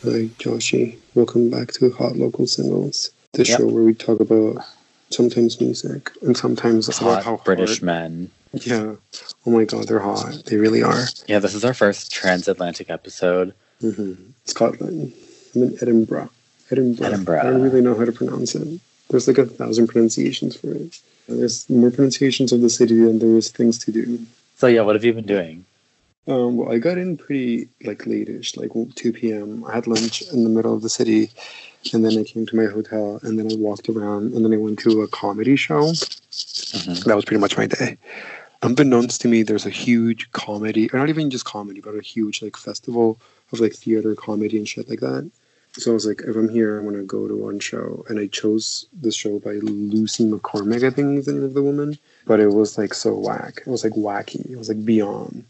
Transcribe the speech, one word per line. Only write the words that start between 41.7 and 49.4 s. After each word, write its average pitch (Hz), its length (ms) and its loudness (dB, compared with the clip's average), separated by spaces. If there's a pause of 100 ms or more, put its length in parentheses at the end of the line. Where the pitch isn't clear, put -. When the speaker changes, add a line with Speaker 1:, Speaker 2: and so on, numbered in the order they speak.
Speaker 1:
but 107 120 -14
a 107 80 -8
huge, 107 400 -6
like, 107 140 -12
festival 113 640 -2 (320)
of, 117 80 -8
like, 110 140 2
theater, 110 420 -2
comedy, 107 420 -4
and 107 100 -4
shit 117 220 -10
like 117 120 -8
that. 131 280 -6 (440)
So - 180 -2
I - 40 4
was 107 100 -2
like, 104 160 -4
"If 110 160 -6
I'm 110 120 2
here, 110 280 0
I'm 104 80 -8
gonna 101 180 -6
go 104 240 -6
to 104 80 -4
one 104 240 -6
show." - 480 -10
And 107 120 -6
I 101 80 -4
chose - 680 -2
this 123 220 -4
show 104 240 -4
by 104 160 -8